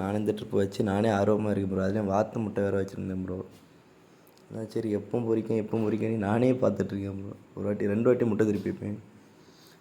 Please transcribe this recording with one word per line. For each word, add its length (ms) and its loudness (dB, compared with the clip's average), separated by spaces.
நானே 200 0
இந்த 160 2
ட்ரிப் 240 -2
வச்சு 220 0
நானே 260 4
ஆர்வமா 420 4
இருக்கேன் 220 -2
ப்ரோ. 120 0
அதுலேயும் 280 0
வாத்து 260 2
முட்டை 240 -2
வேற 180 2
வச்சிருந்தேன் 440 -6
ப்ரோ. 140 -6
அதான் 260 -10
சரி, 240 -2
எப்போ 220 -4
பொரிக்கும், 440 0
எப்போ 140 -4
பொரிக்கும்னு 500 0
நானே 200 4
பார்த்துட்ருக்கேன் 580 0
ப்ரோ. 140 -10
ஒரு 120 -6
வாட்டி, 240 0
ரெண்டு 180 2
வாட்டி 160 4
முட்டை 220 2
திருப்பி 220 0
வைப்பேன். 280 -6